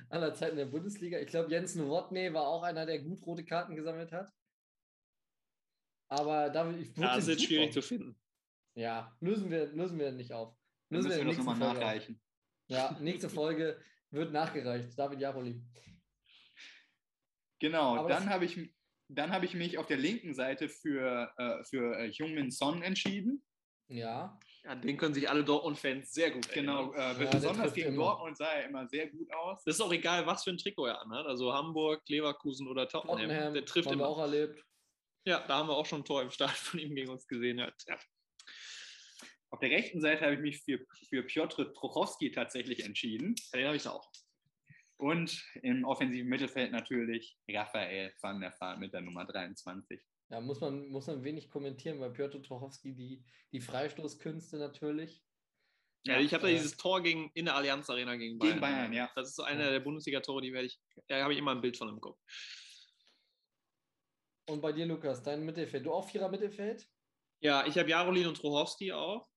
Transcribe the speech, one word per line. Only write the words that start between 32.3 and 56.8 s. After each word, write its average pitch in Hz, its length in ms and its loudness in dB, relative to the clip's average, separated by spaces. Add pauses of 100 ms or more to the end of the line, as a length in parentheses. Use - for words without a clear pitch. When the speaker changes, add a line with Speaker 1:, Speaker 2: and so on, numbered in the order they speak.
Speaker 2:
oder 131 220 0
Tottenham. 165 300 -2
Speaker 1:
Tottenham, 151 340 0
Speaker 2:
Der 139 120 0
trifft 170 220 2
Speaker 1:
haben 139 120 4
wir 143 60 4
Speaker 2:
immer. 147 40 4
Speaker 1:
auch 151 100 0
erlebt. 147 420 2 (640)
Speaker 2:
Ja, 175 200 4
da 139 120 4
haben 147 100 2
wir 139 80 2
auch 147 80 2
schon 151 160 -2
ein - 40 -8
Tor 139 160 2
im 127 80 -2
Start 135 220 2
von - 280 -4
ihm 151 140 -4
gegen 131 160 -2
uns 131 180 -10
gesehen. 120 320 0
Ja, - 120 -2 (160)
ja, - 100 -6 (1600)
Speaker 3:
Auf - 60 -8
der 131 80 4
rechten 175 320 2
Seite 156 240 4
habe 147 80 6
ich 143 80 0
mich 147 240 -2
für, 135 200 0 (220)
für 127 160 0
Piotr 151 500 -2
Trochowski - 560 -2
tatsächlich 120 540 -4
entschieden. 117 520 -2 (180)
Speaker 2:
Ja, 127 60 2
den 135 80 4
habe 147 100 2
ich - 100 -6
auch. - 240 -8 (840)
Speaker 3:
Und 160 440 0 (200)
im 127 240 2
offensiven 127 420 2
Mittelfeld 127 460 0
natürlich 117 640 -2 (120)
Raphael 98 720 -2
van 101 200 -4
der 92 180 -6
Vaart 90 200 -6
mit 95 120 -8
der 92 80 -6
Nummer 90 260 -8
dreiundzwanzig. 95 760 -8 (280)
Speaker 1:
Ja, 117 120 -6
muss 135 180 -4
man, 139 300 -4
muss 135 180 -8
man 139 160 -4
wenig 151 260 -6
kommentieren, 139 520 -6
weil 123 100 -4
Piotr 139 320 -4
Trochowski, 135 500 -10
die, 127 300 -12 (300)
die 127 80 -4
Freistoßkünste 151 960 -6
natürlich. 151 680 -4 (800)
Speaker 2:
Ja, 127 140 6
ich 147 140 6
habe 165 100 4
da 190 60 6
Speaker 1:
Äh, 165 60 8
Speaker 2:
dieses 151 200 2
Tor 185 260 2